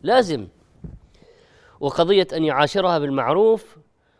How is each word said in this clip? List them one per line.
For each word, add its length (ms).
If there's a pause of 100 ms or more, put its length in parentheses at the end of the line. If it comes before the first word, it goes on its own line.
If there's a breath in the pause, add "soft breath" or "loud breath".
لازم. 460 (1300 soft breath)
وقضية 520
أن 120
يعاشرها 540
بالمعروف، 800 (420)